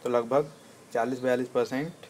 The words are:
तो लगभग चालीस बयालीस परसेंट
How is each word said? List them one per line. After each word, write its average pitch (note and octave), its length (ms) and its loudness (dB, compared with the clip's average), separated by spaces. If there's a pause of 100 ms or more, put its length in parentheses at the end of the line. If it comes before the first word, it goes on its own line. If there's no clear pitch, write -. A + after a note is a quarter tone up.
तो B2+ 60 -2
लगभग A#2+ 420 2 (420)
चालीस B2 260 0
बयालीस B2+ 280 0
परसेंट C3 460 -2 (160)